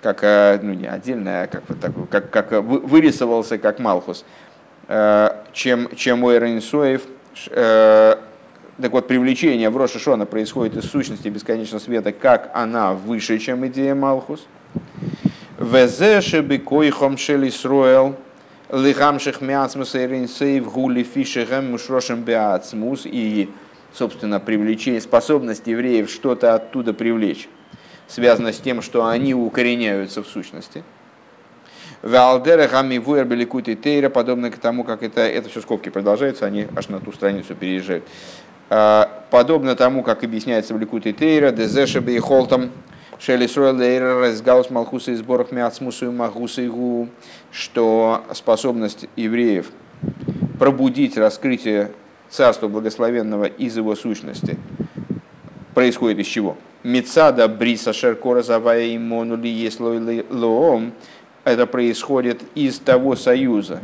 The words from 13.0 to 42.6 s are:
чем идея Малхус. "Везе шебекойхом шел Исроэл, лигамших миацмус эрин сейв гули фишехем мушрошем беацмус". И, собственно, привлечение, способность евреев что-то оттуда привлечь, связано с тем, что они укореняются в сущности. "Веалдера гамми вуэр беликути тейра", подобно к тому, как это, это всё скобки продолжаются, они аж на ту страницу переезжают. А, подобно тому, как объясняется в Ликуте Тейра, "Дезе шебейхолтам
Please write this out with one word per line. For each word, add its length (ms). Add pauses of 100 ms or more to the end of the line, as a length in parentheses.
чем 280
идея 280
Малхус. 500 (1120)
"Везе 640
шебекойхом 960
шел 300
Исроэл, 680 (540)
лигамших 680
миацмус 560
эрин 320
сейв 420
гули 340
фишехем 680
мушрошем 520
беацмус". 840
И, 440 (440)
собственно, 480
привлечение, 580
способность 680
евреев 440
что-то 460
оттуда 380
привлечь, 540 (640)
связано 420
с 60
тем, 240
что 260
они 260
укореняются 880
в 60
сущности. 560 (1200)
"Веалдера 640
гамми 300
вуэр 260
беликути 520
тейра", 340
подобно 420
к 60
тому, 260
как 200
это, 180
это 260
всё 140
скобки 260
продолжаются, 580
они 300
аж 140
на 100
ту 140
страницу 420
переезжают. 480 (640)
А, 600
подобно 480
тому, 260
как 220
объясняется 480
в 60
Ликуте 340
Тейра, 380
"Дезе 340
шебейхолтам 840 (460)